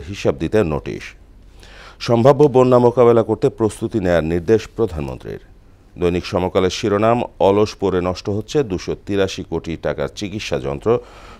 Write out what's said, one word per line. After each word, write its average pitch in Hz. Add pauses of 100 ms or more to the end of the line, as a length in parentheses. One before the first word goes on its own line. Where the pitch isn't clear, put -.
হিসাব 98
দিতে 101
নোটিশ। 69 (1000)
সম্ভাব্য 127
বন্যা 127
মোকাবেলা 120
করতে 107
প্রস্তুতি 110
নেয়ার 87
নির্দেশ 85
প্রধানমন্ত্রীর। 67 (600)
দৈনিক 87
সমকালের 92
শিরোনাম, 110 (160)
অলস 101
পড়ে 92
নষ্ট 90
হচ্ছে 110
দুশো 90 (100)
তিরাশি 98
কোটি 82
টাকার 71
চিকিৎসা 104
যন্ত্র, 87 (400)